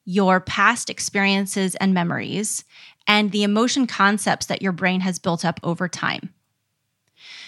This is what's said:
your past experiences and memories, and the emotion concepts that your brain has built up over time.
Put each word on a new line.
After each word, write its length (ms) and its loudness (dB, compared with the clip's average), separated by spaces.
your 380 4
past 480 0
experiences 880 -2
and 180 2
memories, 720 -2
and 240 4
the 120 0
emotion 440 2
concepts 600 0
that 140 -4
your 120 0
brain 260 0
has 200 -2
built 260 -2
up 180 -2
over 240 -4
time. 460 -6